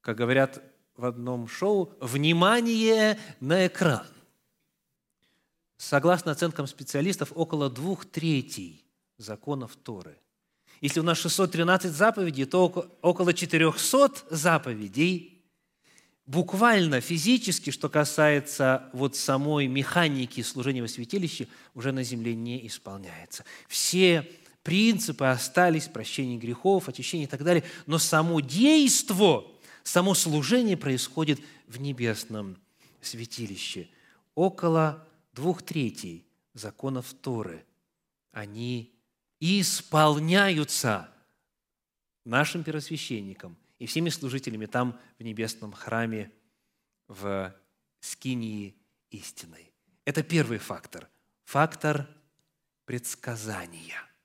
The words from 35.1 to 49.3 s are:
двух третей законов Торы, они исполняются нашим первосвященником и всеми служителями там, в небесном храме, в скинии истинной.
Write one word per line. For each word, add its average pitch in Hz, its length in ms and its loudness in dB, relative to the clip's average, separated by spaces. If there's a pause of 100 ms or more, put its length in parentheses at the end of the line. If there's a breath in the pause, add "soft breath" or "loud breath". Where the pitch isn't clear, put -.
двух 165 300 -4
третей 101 640 -6 (280)
законов 123 600 -8
Торы, 101 500 -8 (680)
они 113 600 -10 (460)
исполняются 156 1700 2 (1160)
нашим 147 400 0
первосвященником 117 920 -10 (220)
и 120 80 -12
всеми 165 220 -2
служителями 127 580 -6
там, 123 320 -2 (220 loud breath)
в - 20 -16
небесном 110 480 -8
храме, 110 600 -6 (760)
в 98 480 -6 (460)
скинии 110 760 -8 (360)
истинной. - 600 -20 (320)